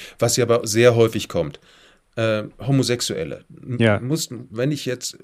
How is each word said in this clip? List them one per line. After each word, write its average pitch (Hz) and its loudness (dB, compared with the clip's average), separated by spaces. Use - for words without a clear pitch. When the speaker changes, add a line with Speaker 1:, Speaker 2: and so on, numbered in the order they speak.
Speaker 1:
was 117 0
ja 123 2
aber 113 2
sehr 113 6
häufig 117 2
kommt, 78 -6
äh, 110 -2
Homosexuelle. 120 -2
M-, 123 -6
Speaker 2:
Ja. 107 4
Speaker 1:
muss, 147 -4
wenn 131 -4
ich - -8
jetzt, 127 -8